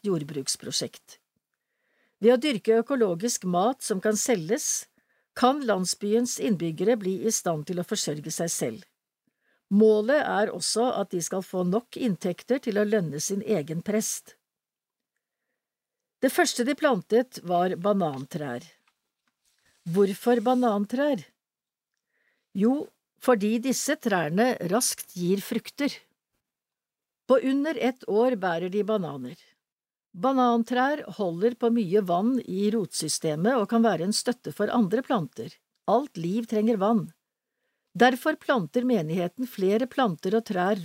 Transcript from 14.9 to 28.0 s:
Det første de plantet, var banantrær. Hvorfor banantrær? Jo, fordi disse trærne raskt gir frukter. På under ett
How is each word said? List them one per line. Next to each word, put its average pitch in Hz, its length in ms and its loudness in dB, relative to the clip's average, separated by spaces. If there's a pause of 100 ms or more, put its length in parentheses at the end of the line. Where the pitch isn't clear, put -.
Det 262 100 2
første 254 380 0
de 285 100 -2
plantet, 247 640 0
var 175 340 0
banantrær. 151 880 -2 (1200)
Hvorfor 202 600 2
banantrær? 247 800 0 (1300)
Jo, 247 320 2 (380)
fordi 220 340 2
disse 269 420 -2
trærne 196 540 0 (160)
raskt - 460 -2
gir 180 280 0
frukter. - 460 -4 (1400)
På 254 140 6
under 277 340 0
ett - 340 -2